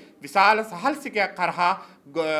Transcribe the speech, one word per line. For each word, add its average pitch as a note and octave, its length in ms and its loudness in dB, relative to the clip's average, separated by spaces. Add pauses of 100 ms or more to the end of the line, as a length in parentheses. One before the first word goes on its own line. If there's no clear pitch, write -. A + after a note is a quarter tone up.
(160)
විශාල G3+ 440 4
සහල්සිකයක් G#3+ 760 -4
කරහා F3 380 0 (320)
ග-, D#3 200 -4 (160)